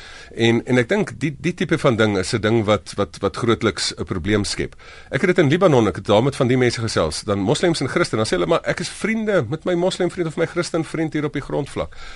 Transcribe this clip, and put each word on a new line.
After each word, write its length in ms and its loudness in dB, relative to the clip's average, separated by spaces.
En, 360 2
en 120 2
ek 100 2
dink 300 0
die, 220 -4
die 140 -4
tipe 240 -2
van 200 2
ding 200 4
is 160 -2
'n 60 -2
ding 240 2
wat, 320 0
wat, 240 -4
wat 160 -2
grootliks 640 0
'n 60 -6
probleem 400 0
skep. 320 -6
Ek 100 0
het 140 2
dit 40 0
in 100 6
Libanon, 400 4
ek 80 -2
het 100 -12
daar 160 6
met 140 0
van 100 2
die 100 2
mense 240 2
gesels, 420 -2
dan 160 -2
moslems 420 0
en 80 -2
Christen, 280 -2
dan 100 0
sê 120 -6
hulle, 80 -2
"Maar 160 2
ek 180 -4
is 80 -6
vriende 600 -2
met 160 -6
my 100 0
moslemvriend 540 0
of 80 -10
my 100 0
Christenvriend 680 -4
hier 120 -2
op 80 -4
die 100 -6
grondvlak." 540 -6